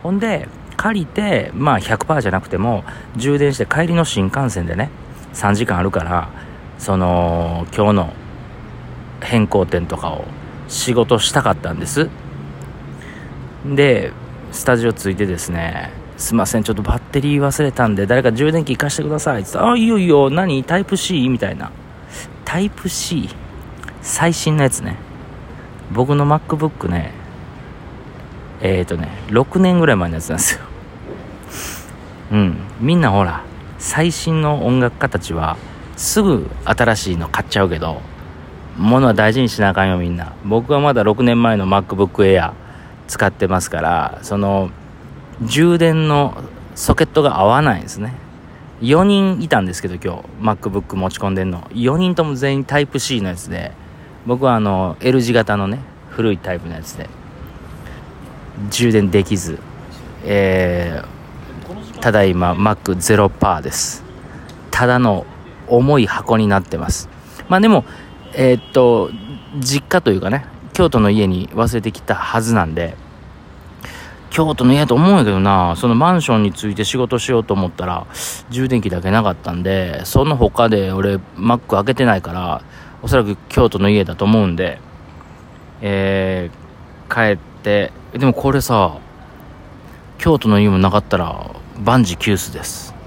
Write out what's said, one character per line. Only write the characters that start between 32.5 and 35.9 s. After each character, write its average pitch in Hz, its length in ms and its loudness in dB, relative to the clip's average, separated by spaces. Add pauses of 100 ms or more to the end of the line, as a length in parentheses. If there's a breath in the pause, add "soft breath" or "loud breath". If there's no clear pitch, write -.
み 147 140 2
ん 175 60 4
な 123 100 4
ほ 98 120 4
ら、 85 200 -4 (340)
最 160 340 0
新 160 300 -2
の 147 240 0
音 123 140 4
楽 123 180 0
家 135 100 -2
た - 120 -2
ち - 140 -8
は、 80 240 -2 (380)